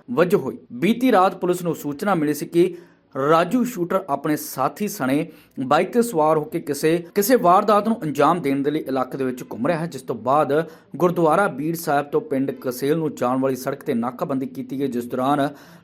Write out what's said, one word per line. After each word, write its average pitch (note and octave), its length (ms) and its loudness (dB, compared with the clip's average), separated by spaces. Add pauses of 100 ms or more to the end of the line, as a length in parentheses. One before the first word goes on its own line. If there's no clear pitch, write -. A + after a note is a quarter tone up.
(120)
ਵਜੋਂ F3 280 4
ਹੋਈ। - 180 -8 (160)
ਬੀਤੀ A3+ 380 2
ਰਾਤ F#3 240 4
ਪੁਲਿਸ F3+ 280 -2
ਨੂੰ E3 120 -2
ਸੂਚਨਾ D3+ 400 -2
ਮਿਲੀ D3 180 0
ਸੀ D3 120 -8
ਕਿ E3+ 300 2 (540)
ਰਾਜੂ F3 340 4
ਸ਼ੂਟਰ F#3 460 -2
ਆਪਣੇ D3 260 -2
ਸਾਥੀ D3 520 -4
ਸਣੇ C#3+ 400 -2 (320)
ਬਾਈਕ D3 340 2
ਤੇ A#3 80 4
ਸਵਾਰ D#3+ 360 2
ਹੋ D3+ 60 -2
ਕੇ D#3 160 -8
ਕਿਸੇ, D#3+ 560 0
ਕਿਸੇ G3+ 200 2
ਵਾਰਦਾਤ G3+ 520 4
ਨੂੰ A3+ 160 -2
ਅੰਜਾਮ D3 380 2
ਦੇਣ C#3 200 0
ਦੇ C#3 100 0
ਲਈ D3+ 80 -2
ਇਲਾਕੇ C3 380 -4
ਦੇ C3+ 60 -2
ਵਿੱਚ B2+ 200 -4
ਘੁੰਮ A2+ 240 -6
ਰਿਹਾ E3 120 0
ਹੈ, E3+ 80 -4
ਜਿਸ C3 140 -12
ਤੋਂ C#3 140 -6
ਬਾਅਦ C#3+ 540 0 (260)
ਗੁਰਦੁਆਰਾ E3+ 520 2
ਬੀੜ D#3 280 -4
ਸਾਹਿਬ C#3+ 300 0
ਤੋਂ D3 160 -2
ਪਿੰਡ C3+ 300 -2
ਕਸੇਲ C3+ 460 -2
ਨੂੰ D3+ 180 -4
ਜਾਣ B2+ 240 0
ਵਾਲੀ C3+ 160 0
ਸੜਕ C3+ 280 -6
ਤੇ D3 100 -2
ਨਾਕਾਬੰਦੀ B2+ 520 -4
ਕੀਤੀ C3 340 -10
ਗਈ, C#3 80 -2
ਜਿਸ A#2+ 180 -4
ਦੌਰਾਨ C3+ 440 0 (340)